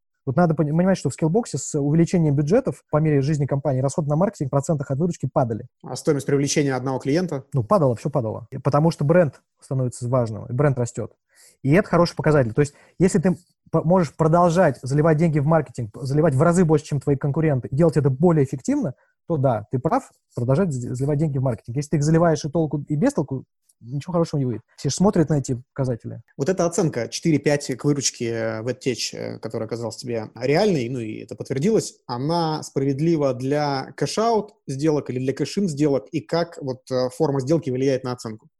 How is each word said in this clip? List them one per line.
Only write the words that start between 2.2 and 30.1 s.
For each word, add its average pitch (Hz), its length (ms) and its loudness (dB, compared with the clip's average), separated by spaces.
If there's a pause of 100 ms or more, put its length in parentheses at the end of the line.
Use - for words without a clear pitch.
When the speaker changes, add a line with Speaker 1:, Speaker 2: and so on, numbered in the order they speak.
Speaker 1:
бюджетов 156 560 0
по 151 60 2
мере 151 240 2
жизни 143 260 0
компании 139 340 -2
расходы 139 280 -2
на 147 80 0
маркетинг 175 320 -2
в - 20 -14
процентах 139 400 -2
от 135 80 -2
выручки 165 340 -2
падали. 117 340 0 (180)
Speaker 2:
А 135 100 -10
стоимость 139 320 -2
привлечения 143 480 0
одного 127 240 -2
клиента? 143 540 -2
Speaker 1:
Ну, 135 100 0
падала, 143 320 2
все 147 160 -6
падало. 110 400 -4
И 127 80 -10
потому 147 320 2
что - 140 -2
бренд 160 360 4 (200)
становится 127 480 -4
важным, 117 380 -2
и 120 60 -12
бренд 135 260 2
растет. 117 340 -6 (500)
И 135 100 2
это 160 160 4
хороший 170 280 2
показатель. 143 360 2
То - 80 2
есть, 147 140 0 (240)
если 185 220 4
ты 180 180 2 (320)
п-, 165 140 0
можешь 170 320 2
продолжать 165 680 4
заливать 151 340 2
деньги 156 220 2
в 139 80 0
маркетинг, 151 460 0
п-, - 120 -12
заливать 147 300 2
в 131 80 2
разы 170 220 6
больше, 151 220 2
чем 143 140 -4
твои 143 140 0
конкуренты, 143 540 0
и - 80 -6
делать 160 200 4
это 139 140 4
более 151 340 4
эффективно, 190 500 -2 (340)
то 165 80 -2
да, 123 340 0
ты 135 80 -2
прав, 160 320 -2 (240)
продолжать 143 380 0
з-, 120 200 -6
заливать 139 260 -2
деньги 143 200 -2
в 127 40 -2
маркетинг. 120 340 -4
Если 143 140 -6
ты 170 80 0
их 143 40 0
заливаешь 160 420 4
и 156 60 -8
толку, 151 380 -2
и 151 80 -2
без 233 160 2
толку, 135 320 -6 (340)
ничего 139 360 -8
хорошего 165 240 0
не 135 80 0
выйдет. 110 160 -4 (140)
Все - 120 -6
же 135 60 -4
смотрят 185 340 2
на 156 100 2
эти 127 240 -4 (120)
показатели. 117 480 -6 (160)
Speaker 2:
Вот 135 100 -2
эта 185 160 0
оценка 120 440 -2
четыре-пять 147 680 0
к - 80 -6
выручке, 139 460 -2
э, 113 320 -4
в 117 60 -6
EdTech, 120 460 -4
э, 117 240 -8
которая 113 280 -8
оказалась 113 300 -8
тебе 113 380 -8